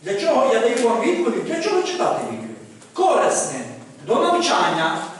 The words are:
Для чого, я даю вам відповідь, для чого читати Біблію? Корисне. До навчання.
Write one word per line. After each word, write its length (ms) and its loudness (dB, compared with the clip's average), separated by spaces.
Для 180 -4
чого, 320 4
я 60 4
даю 300 2
вам 120 0
відповідь, 440 0
для 160 -4
чого 220 0
читати 360 -2
Біблію? 240 -10
Корисне. 680 2
До 100 2
навчання. 840 0